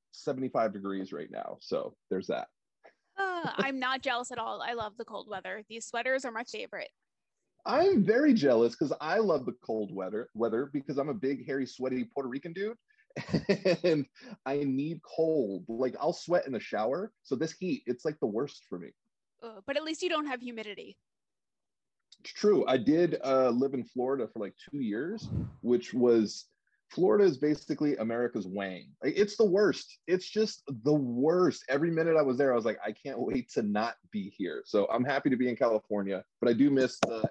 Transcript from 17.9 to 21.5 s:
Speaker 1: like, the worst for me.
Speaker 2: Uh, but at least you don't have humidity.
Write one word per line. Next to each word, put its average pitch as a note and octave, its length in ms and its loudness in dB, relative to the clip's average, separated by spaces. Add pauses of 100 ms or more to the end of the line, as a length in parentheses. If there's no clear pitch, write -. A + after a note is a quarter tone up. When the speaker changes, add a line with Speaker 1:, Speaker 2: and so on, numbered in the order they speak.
Speaker 1:
like, D3+ 160 -4
the C3+ 80 -2
worst A#2 400 -6
for F2+ 100 -10
me. D#2+ 120 -14 (520)
Speaker 2:
Uh, A3 240 -16
but C#4 100 -4
at D4+ 60 -4
least D#4 200 -8
you F4+ 60 0
don't D4+ 180 -2
have B3+ 140 -6
humidity. G#3+ 560 -12 (1200)